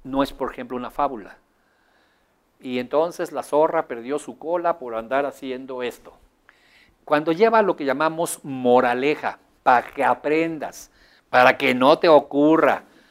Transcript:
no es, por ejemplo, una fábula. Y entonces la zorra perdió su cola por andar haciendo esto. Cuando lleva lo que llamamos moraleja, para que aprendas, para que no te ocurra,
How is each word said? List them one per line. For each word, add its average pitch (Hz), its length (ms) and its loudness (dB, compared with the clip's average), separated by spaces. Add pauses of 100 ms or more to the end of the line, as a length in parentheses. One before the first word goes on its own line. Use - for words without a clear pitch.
no 135 180 -2
es, 131 80 -6
por 127 180 -8
ejemplo, 123 280 -12
una 123 120 -12
fábula. 135 480 -8 (1200)
Y 127 180 -6
entonces 156 540 -4
la 127 100 -8
zorra 160 460 0
perdió 127 300 -8
su 123 200 -14
cola 170 400 -4
por 117 160 -10
andar 117 300 -4
haciendo 131 580 -10
esto. - 300 -10 (880)
Cuando 156 300 0
lleva 220 280 4
lo 185 140 0
que 160 80 -10
llamamos 156 600 -4
moraleja, 127 960 0 (240)
para 123 220 4
que 139 200 -4
aprendas, 147 840 -4 (380)
para 127 280 4
que 131 180 0
no 135 240 4
te 185 80 2
ocurra, 147 800 4 (260)